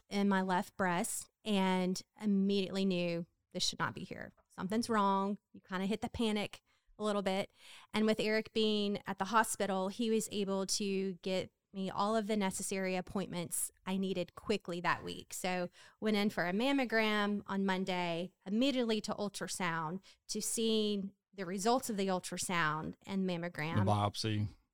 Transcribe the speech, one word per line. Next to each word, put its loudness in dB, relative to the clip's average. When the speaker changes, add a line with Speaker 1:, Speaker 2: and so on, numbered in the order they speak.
Speaker 1:
in 2
my 4
left 0
breast 0
and 2
immediately 2
knew, 2
"This -2
should 0
not 0
be -8
here. -12
Something's 0
wrong." 4
You -20
kinda -2
hit -2
the -4
panic -2
a -4
little 0
bit. 0
And 2
with 4
Eric 0
being 0
at -4
the -4
hospital, 2
he 0
was 2
able -2
to 0
get -2
me -4
all 0
of 0
the 0
necessary 0
appointments -4
I -2
needed -4
quickly -4
that 2
week. -10
So -2
went 2
in 2
for -2
a 0
mammogram 2
on 0
Monday, -2
immediately 2
to -6
ultrasound, -4
to -6
seeing 0
the -6
results 2
of -2
the 0
ultrasound 0
and 0
mammogram. -2
Speaker 2:
The 4
biopsy. 0